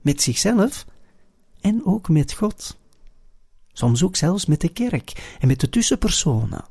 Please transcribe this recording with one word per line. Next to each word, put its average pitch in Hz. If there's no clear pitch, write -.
Met -
zichzelf 208
en 214
ook 208
met 151
God. -
Soms 120
ook 185
zelfs 180
met 151
de 170
kerk -
en -
met 131
de -
tussenpersonen. -